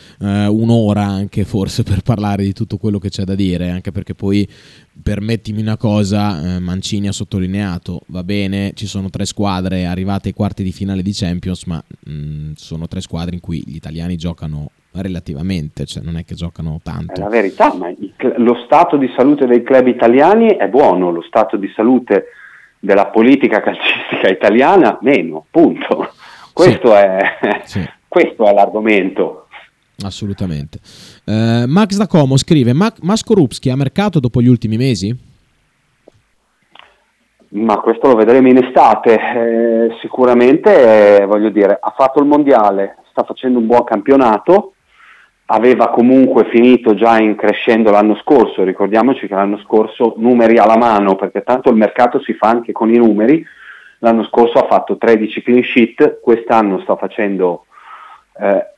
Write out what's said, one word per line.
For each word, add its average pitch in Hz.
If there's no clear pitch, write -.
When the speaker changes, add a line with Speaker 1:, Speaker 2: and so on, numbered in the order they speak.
Speaker 1:
eh, 101
un'ora 107
anche 101
forse -
per 92
parlare 101
di 98
tutto 107
quello 104
che 95
c'è 98
da 95
dire, 90
anche 90
perché 95
poi, 101
permettimi 107
una 110
cosa, 104
eh, -
Mancini 92
ha 92
sottolineato, 92
va 90
bene, 98
ci 107
sono 95
tre -
squadre 92
arrivate 95
ai 95
quarti 101
di 92
finale 95
di 98
Champions, 90
ma, 82
mm, 76
sono 82
tre 92
squadre 85
in 87
cui 82
gli 76
italiani 82
giocano 78
relativamente, 85
cioè -
non 82
è 85
che -
giocano 80
tanto. 85
Speaker 2:
È 92
la 98
verità, 113
ma 90
i -
cl-, -
lo 120
stato 160
di 135
salute 139
dei 120
club 127
italiani 143
è 98
buono, 92
lo 85
stato 110
di 98
salute 113
della 98
politica 113
calcistica -
italiana 117
meno, 92
punto. 113
Speaker 1:
Sì. -
Speaker 2:
Questo 120
è, 98
<laughs> 104
Speaker 1:
Sì. 90
Speaker 2:
questo -
è 104
l'argomento. 101
Speaker 1:
Assolutamente. 92
Eh, 113
Max 190
da 208
Como 135
scrive: 131
"Ma, 185
ma 185
Skorupski 175
ha 127
mercato 170
dopo 123
gli 120
ultimi 110
mesi?" 117
Speaker 2:
Ma 107
questo 113
lo 131
vedremo 120
in 127
estate. 120
Eh, 117
sicuramente, 123
eh, 98
voglio 104
dire, 98
ha -
fatto 135
il 143
mondiale, 113
sta 123
facendo 127
un 113
buon 120
campionato, 135
aveva 110
comunque 123
finito 120
già 113
in 107
crescendo 110
l'anno 104
scorso. 113
Ricordiamoci 104
che 98
l'anno 101
scorso, 110
numeri 117
alla 110
mano, 104
perché 98
tanto 127
il 117
mercato 123
si -
fa 104
anche 117
con 113
i 120
numeri, 117
l'anno 117
scorso 117
ha 117
fatto 101
tredici 110
clean 123
sheet, -
quest'anno 110
sta 101
facendo, 92
eh, 98